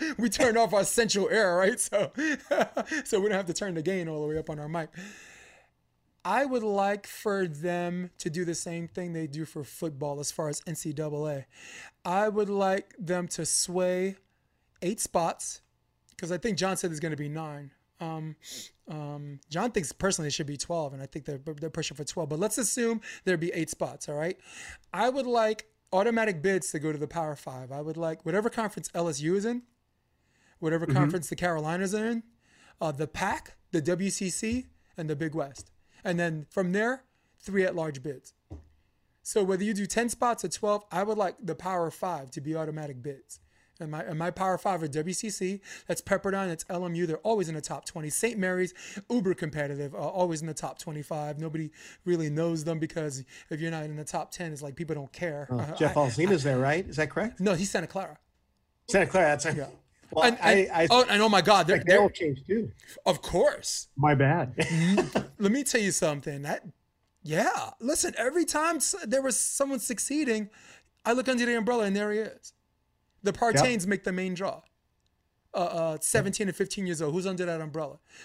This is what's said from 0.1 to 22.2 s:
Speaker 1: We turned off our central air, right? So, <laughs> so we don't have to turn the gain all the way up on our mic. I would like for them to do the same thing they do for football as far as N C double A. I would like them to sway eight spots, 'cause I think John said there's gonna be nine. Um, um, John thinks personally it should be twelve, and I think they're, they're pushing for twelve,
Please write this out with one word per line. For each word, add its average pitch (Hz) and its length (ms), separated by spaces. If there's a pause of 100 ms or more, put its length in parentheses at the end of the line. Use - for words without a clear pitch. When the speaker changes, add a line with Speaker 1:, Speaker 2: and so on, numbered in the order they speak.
Speaker 1:
We 226 140
turned 233 260
off 226 160
our 196 120
central 196 440
air, 190 280
right? 190 220
So, - 360
<laughs> 294 880
so 208 160
we 202 80
don't 202 80
have 196 120
to 170 40
turn 190 220
the 160 80
gain 180 260
all 156 140
the 151 60
way 156 100
up 156 100
on 151 100
our 147 80
mic. 156 220 (1400)
I 226 200
would 254 180
like 202 440
for 196 400
them 175 720
to - 100
do 175 160
the 165 100
same 170 340
thing 175 240
they 160 140
do 151 180
for 147 200
football 147 560
as 143 100
far 156 180
as 147 180
N 165 80
C 156 180
double 151 360
A. 139 180 (580)
I 196 240
would 208 220
like 196 480
them 180 300
to 160 180
sway 185 680 (680)
eight 196 180
spots, - 600 (540)
'cause 165 160
I 180 60
think 196 200
John 185 180
said 180 140
there's 151 100
gonna 156 160
be 147 120
nine. 147 420 (300)
Um, 156 360 (520)
um, 147 520 (100)
John 196 220
thinks 170 200
personally 180 360
it 139 40
should 151 140
be 143 100
twelve, 151 360
and 135 100
I 139 40
think 147 180
they're, 143 140
they're 151 320
pushing 151 260
for 151 80
twelve, 156 240